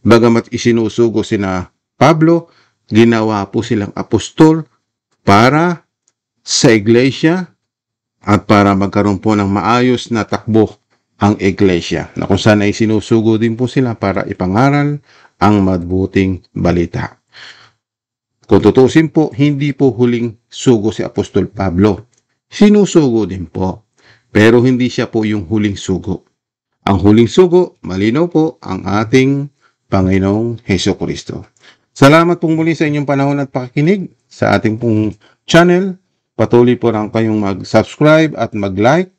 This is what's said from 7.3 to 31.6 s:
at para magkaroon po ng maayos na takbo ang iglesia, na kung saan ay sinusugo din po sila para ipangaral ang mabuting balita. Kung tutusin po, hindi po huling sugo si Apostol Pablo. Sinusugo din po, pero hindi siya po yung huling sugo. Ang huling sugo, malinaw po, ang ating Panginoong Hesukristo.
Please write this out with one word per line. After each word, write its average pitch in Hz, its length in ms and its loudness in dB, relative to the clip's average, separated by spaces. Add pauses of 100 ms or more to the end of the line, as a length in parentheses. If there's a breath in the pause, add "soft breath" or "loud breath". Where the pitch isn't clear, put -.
at 101 240 -2
para 101 240 4
magkaroon 98 480 -2
po 107 160 0
ng 101 160 -2
maayos 120 560 -2
na 107 160 -4
takbo 110 560 -2 (400)
ang 104 160 2
iglesia, 90 800 -2
na 82 80 -6
kung 98 160 -2
saan 104 240 2
ay 101 80 -2
sinusugo 110 640 0
din 113 160 -2
po 123 160 -6
sila 127 240 -2
para 98 320 -4
ipangaral 139 720 -2 (400 soft breath)
ang 104 240 4
mabuting 95 800 -2 (120)
balita. 87 680 -4 (1300 loud breath)
Kung 92 160 2
tutusin 131 480 4
po, 160 240 0
hindi 143 400 -2
po 135 160 2
huling 120 560 -4
sugo 110 480 0
si 110 80 -8
Apostol 92 480 -4
Pablo. 95 560 -2 (400)
Sinusugo 165 800 2
din 90 160 -10
po, 92 480 -8 (400 soft breath)
pero 113 320 4
hindi 127 240 0
siya 117 240 -6
po 110 160 -2
yung 104 240 -4
huling 104 240 -2
sugo. 90 480 -6 (640)
Ang 98 160 0
huling 110 240 4
sugo, 180 560 2
malinaw 110 480 -2
po, 160 320 -2
ang 95 240 -8
ating 131 640 0 (400)
Panginoong 98 720 -2
Hesukristo. - 800 -6 (480 soft breath)